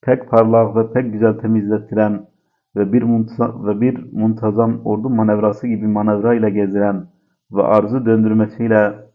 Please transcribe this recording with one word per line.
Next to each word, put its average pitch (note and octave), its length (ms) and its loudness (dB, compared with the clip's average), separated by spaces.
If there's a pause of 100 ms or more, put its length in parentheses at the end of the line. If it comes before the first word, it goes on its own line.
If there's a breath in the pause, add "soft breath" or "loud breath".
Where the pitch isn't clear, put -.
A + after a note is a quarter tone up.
pek B2+ 280 -2
parlak A2+ 460 4
ve A2+ 180 0
pek B2 200 -2
güzel A2 200 2
temizlettiren G#2+ 920 0 (500)
ve G2+ 180 0
bir A#2+ 100 2
munta-, A2+ 640 -2
ve G#2 140 -2
bir - 320 -2
muntazam A2+ 720 0
ordu G#2+ 240 -2
manevrası G#2+ 580 0
gibi G#2+ 200 -4
manevra G#2+ 460 0
ile A2 160 0
gezdiren G2+ 580 -2 (440)
ve G2 120 0
arzı G#2+ 420 2
döndürmesiyle A2 880 2 (220)